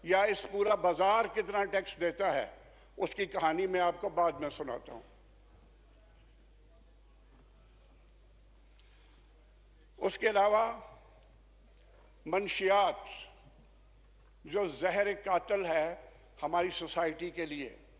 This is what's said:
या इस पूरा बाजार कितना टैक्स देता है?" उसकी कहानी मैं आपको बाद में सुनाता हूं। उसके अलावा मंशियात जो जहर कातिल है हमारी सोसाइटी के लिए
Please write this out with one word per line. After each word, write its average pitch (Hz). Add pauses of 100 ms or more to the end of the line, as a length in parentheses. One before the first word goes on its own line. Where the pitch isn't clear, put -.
या 190
इस 202
पूरा 202
बाजार 190
कितना 202
टैक्स 190
देता 175
है?" 135 (420)
उसकी 190
कहानी 165
मैं 185
आपको 175
बाद 165
में 151
सुनाता 135
हूं। 113 (4000)
उसके -
अलावा 214 (1300)
मंशियात 190 (1400)
जो 185
जहर 180
कातिल 190
है 165 (360)
हमारी 175
सोसाइटी 165
के 170
लिए 143 (200)